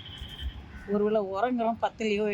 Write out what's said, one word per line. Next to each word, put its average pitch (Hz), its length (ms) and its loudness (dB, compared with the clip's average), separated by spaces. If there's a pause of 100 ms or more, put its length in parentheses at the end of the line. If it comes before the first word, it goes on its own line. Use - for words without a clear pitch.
(920)
ஒருவேளை 208 280 4 (140)
உரங்கிறோம் 226 500 2
பத்தலையோ 208 480 0